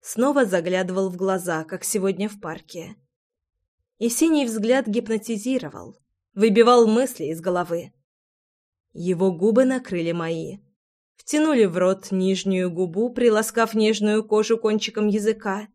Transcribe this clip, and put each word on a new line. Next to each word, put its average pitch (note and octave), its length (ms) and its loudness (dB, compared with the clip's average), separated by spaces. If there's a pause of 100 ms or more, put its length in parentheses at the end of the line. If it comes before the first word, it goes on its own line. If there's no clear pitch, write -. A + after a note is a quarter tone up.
Снова C4+ 420 0
заглядывал F#3 680 -2
в F3+ 40 -10
глаза, F3+ 480 -2
как F3+ 200 -12
сегодня G3 440 -2
в G#3 140 -12
парке. F3 540 -14 (1040)
И A#3 100 0
синий D4+ 360 2
взгляд A3+ 420 0
гипнотизировал, A3 1120 -4 (340)
выбивал A3+ 540 6
мысли A#3 380 0
из D#3+ 140 -6
головы. F3 540 -4 (1000)
Его F3+ 380 0
губы G#3 320 4
накрыли A3 480 -2
мои. E3 460 -6 (580)
Втянули D4 500 2
в F3 120 -2
рот F#3+ 340 0
нижнюю F#3 600 -2
губу, F#3 420 -4
приласкав A3+ 640 0
нежную G#3+ 480 2
кожу G#3+ 340 0
кончиком G#3+ 500 -2
языка. G#3+ 680 -2